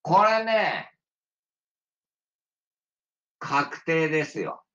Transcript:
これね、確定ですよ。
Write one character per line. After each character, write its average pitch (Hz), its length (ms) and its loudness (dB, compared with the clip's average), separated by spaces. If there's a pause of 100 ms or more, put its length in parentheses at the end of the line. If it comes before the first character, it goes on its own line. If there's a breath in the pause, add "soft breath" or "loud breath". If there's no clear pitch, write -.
こ 185 240 4
れ 220 200 2
ね、 220 460 -2 (2500)
確 - 460 -4
定 160 240 0
で 151 160 0
す 113 160 -10
よ。 - 240 -10 (100)